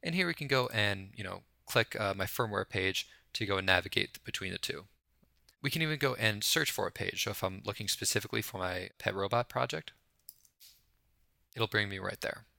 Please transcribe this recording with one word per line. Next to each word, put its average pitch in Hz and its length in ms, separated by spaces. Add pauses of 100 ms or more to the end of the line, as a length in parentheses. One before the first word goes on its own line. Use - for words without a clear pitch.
And 165 100
here 180 140
we 165 60
can 147 140
go 131 260
and, 101 420
you 107 80
know, 92 200 (220)
click, - 340
uh, 98 140
my 95 120
firmware 101 420
page 95 400 (260)
to - 120
go 98 120
and 95 80
navigate 95 600
between - 260
the 90 60
two. - 260 (800)
We 139 80
can 160 120
even 156 160
go 135 180
and 107 280
search - 280
for 101 140
a 92 60
page. - 320
So - 80
if - 100
I'm 95 240
looking 104 220
specifically - 540
for - 160
my 92 320 (100)
pet 98 160
robot 101 320
project, - 460 (1600)
it'll 113 120
bring 104 200
me 98 120
right 98 200
there. - 240 (160)